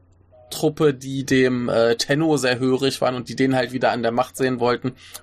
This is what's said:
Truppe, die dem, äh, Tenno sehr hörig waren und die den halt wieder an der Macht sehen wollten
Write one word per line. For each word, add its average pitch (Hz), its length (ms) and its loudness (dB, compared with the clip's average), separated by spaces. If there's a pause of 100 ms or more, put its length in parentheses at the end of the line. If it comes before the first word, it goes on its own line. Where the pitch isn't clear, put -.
(500)
Truppe, 151 440 0
die 135 320 -6
dem, 127 420 2
äh, 117 300 2
Tenno 151 400 0
sehr 123 220 0
hörig 131 420 0
waren 127 140 0
und 123 120 -10
die 120 80 -12
den 131 200 2
halt 123 180 -2
wieder 120 180 0
an 117 120 -4
der 117 100 0
Macht 123 240 -2
sehen 131 240 -2
wollten 120 320 0 (300)